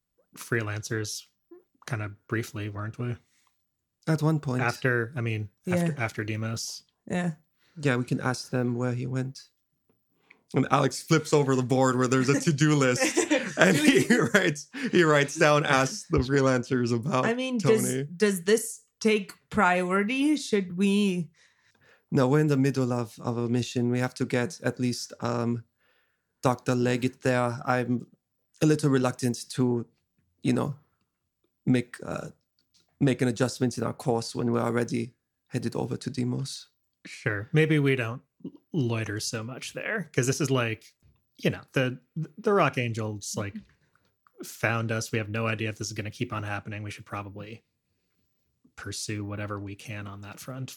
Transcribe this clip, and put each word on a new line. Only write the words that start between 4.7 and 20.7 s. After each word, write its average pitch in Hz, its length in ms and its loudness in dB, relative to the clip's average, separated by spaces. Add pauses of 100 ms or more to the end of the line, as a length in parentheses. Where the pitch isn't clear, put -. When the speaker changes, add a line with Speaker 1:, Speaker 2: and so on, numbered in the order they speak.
Speaker 1:
I 120 40 -4
mean, 110 280 -4 (180)
Speaker 3:
Yeah. 180 100 0
Speaker 1:
after, 165 240 0
after 110 240 -4
Demos. 110 580 -6 (260)
Speaker 3:
Yeah. 175 240 -2 (480)
Speaker 2:
Yeah, 139 160 2
we 123 80 0
can 131 160 -2
ask 127 300 -4
them 123 260 0
where 123 180 -2
he 123 120 -6
went. 131 360 -6 (1120)
And 135 160 2
Alex 135 320 2
flips 156 300 2
over 135 240 4
the 127 80 2
board 131 340 4
where 127 80 4
there's 127 220 4
a 277 120 4
to-do 151 360 4
list. 135 460 2
Speaker 3:
<laughs> - 0 - (360)
Speaker 2:
And 170 180 6
he 294 280 6
Speaker 3:
Do 233 200 4
we - 60 0
Speaker 2:
<laughs> - 100 2
writes, 175 280 -2 (240)
he 175 120 6
writes 147 320 4
down, 151 280 4
"Ask 135 440 0
the 156 100 2
freelancers 127 760 2
about 131 320 0
Speaker 3:
I 233 80 2
mean, 254 240 -2
Speaker 2:
Tony." 214 200 4
Speaker 3:
does, 127 260 0 (120)
does 190 280 0
this 226 360 0 (200)
take 214 320 2 (180)
priority? 202 880 2
Should 190 400 -2